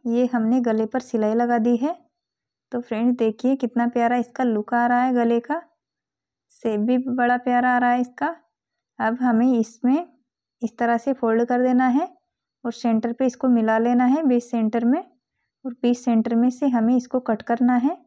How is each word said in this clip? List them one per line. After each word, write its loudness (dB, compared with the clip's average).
ये 0
हमने 0
गले -2
पर -6
सिलाई -2
लगा 0
दी 2
है। -2
तो -6
फ्रेंड्स, -2
देखिए, 0
कितना -2
प्यारा 0
इसका -4
लुक -2
आ 0
रहा 0
है, 0
गले 2
का -6
शेप -4
भी 2
बड़ा 0
प्यारा 0
आ 2
रहा 2
है 0
इसका। -6
अब -2
हमें 2
इसमें 0
इस -8
तरह 0
से -4
फोल्ड 0
कर 0
देना 2
है 0
और -6
सेंटर -2
पे -2
इसको -2
मिला 2
लेना 2
है, 2
बीच 2
सेंटर -2
में, 2
और -8
बीच 0
सेंटर 0
में 2
से -2
हमें 2
इसको -2
कट -4
करना 2
है। 0